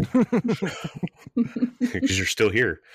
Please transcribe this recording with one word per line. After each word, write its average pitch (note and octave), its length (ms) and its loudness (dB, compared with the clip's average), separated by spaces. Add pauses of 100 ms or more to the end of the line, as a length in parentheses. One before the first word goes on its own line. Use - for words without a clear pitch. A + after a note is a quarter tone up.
<laughs> - 40 -4
'Cause B3 180 4 (1900)
you're F#2+ 80 -2
still G#2+ 240 2
here. G2+ 300 2 (160)